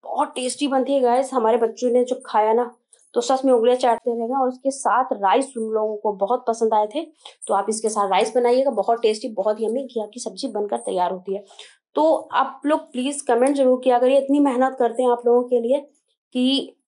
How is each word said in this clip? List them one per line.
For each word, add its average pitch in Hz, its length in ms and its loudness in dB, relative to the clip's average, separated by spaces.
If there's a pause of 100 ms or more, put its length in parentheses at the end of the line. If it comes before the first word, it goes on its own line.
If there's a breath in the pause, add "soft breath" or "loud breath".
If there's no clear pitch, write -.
बहुत 294 300 -6
टेस्टी 254 340 -4
बनती 262 240 0
है 277 80 2
गाइस। 247 340 2
हमारे 233 220 2
बच्चों 233 340 -2
ने 247 140 2
जो 247 220 -6
खाया 214 260 2
ना, 233 180 0 (440 soft breath)
तो 240 60 0
सच 262 240 -2
में 262 80 4
उंगलियां 247 260 4
चाटते 247 320 0
रहेंगे। 233 240 -4
और 262 140 0
इसके 254 220 -4
साथ 240 440 0
राइस 202 420 0
उन 220 140 -4
लोगों 214 260 -2
को 208 200 -2
बहुत 233 320 -2
पसंद 220 260 0
आए 214 120 2
थे, 269 180 -6 (440 loud breath)
तो 202 60 0
आप 196 140 0
इसके 220 200 -4
साथ 202 220 -2
राइस 202 240 0
बनाइएगा, 254 380 2
बहुत 226 300 0
टेस्टी, 220 320 0
बहुत 214 260 -2
यम्मी 226 240 -4
घिया 220 220 -8
की 240 140 -16
सब्जी 214 280 -10
बनकर 208 300 -6
तैयार 180 340 -2
होती 190 220 -8
है। 202 100 -10 (520 loud breath)
तो 311 180 4
आप - 520 -2
लोग 302 160 0
प्लीज 262 400 -8
कमेंट 254 340 2
जरूर 254 280 4
किया 247 140 4
करिए, 254 200 4
इतनी 269 220 2
मेहनत 262 380 2
करते 233 240 0
हैं 247 80 4
आप 240 160 0
लोगों 240 180 4
के 247 160 0
लिए 269 260 0 (480)
कि 254 420 0 (120)